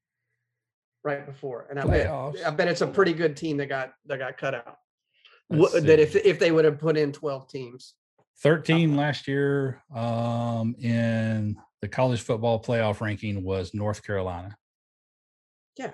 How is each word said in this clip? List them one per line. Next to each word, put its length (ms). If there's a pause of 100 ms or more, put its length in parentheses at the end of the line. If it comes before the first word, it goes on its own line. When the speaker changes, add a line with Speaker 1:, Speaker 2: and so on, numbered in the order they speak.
(1040)
Speaker 1:
right 220
before. 440
And 100
I 60
bet, 220
Speaker 2:
Playoffs. 360
Speaker 1:
I 60
bet 180
it's 140
a 60
pretty 260
good 240
team 200
that 100
got, 260 (140)
that 100
got 200
cut 180
out. 220 (720)
Speaker 2:
Let's 240
Speaker 1:
Wha-, 80
that 180
if, 140
Speaker 2:
see. 60
Speaker 1:
if 200
they 120
would 140
have 140
put 180
in 140
twelve 360
teams. 460 (460)
Speaker 2:
Thirteen 560
Speaker 1:
Uh, 20
Speaker 2:
last 300
year, 560 (100)
um, 880
in 760 (240)
the 60
college 340
football 420
playoff 380
ranking 420
was 300
North 300
Carolina. 520 (1200)
Speaker 1:
Yeah, 160